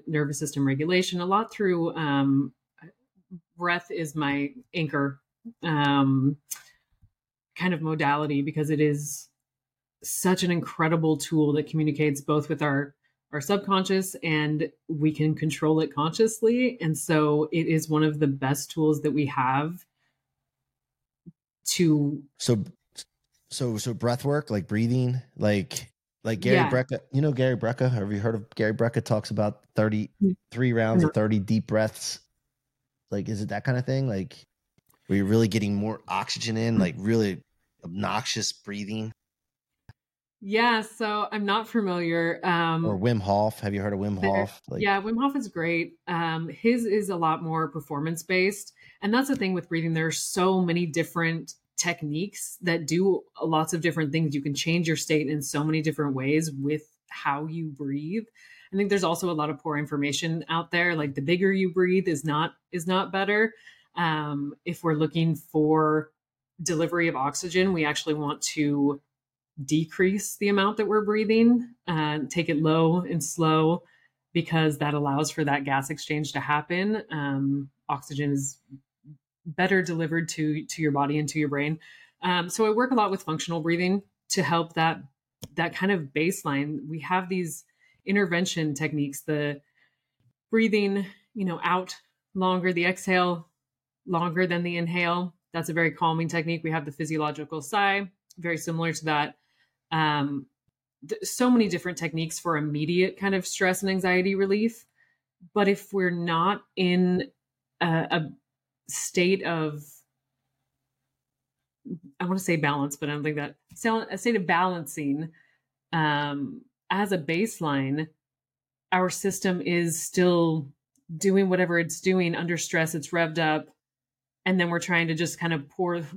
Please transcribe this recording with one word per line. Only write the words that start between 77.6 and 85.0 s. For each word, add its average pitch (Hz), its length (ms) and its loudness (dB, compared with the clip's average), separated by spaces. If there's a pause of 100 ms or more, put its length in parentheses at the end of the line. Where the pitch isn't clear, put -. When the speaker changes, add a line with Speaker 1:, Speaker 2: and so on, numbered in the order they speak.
Speaker 1:
oxygen 143 440 -2
is 139 260 -4 (840)
better 185 380 2
delivered 165 460 -2
to, 151 380 -2
to - 140 -10
your 151 120 2
body 143 260 0
and 151 100 -2
to 160 100 -4
your 147 100 0
brain. 147 300 -2 (440)
Um, 180 260 0
so 220 180 0
I 214 40 4
work 247 220 2
a - 20 2
lot 208 160 4
with 190 140 -4
functional 165 360 -4
breathing 180 420 0 (280)
to 190 120 2
help 165 320 0
that, 165 280 0 (540)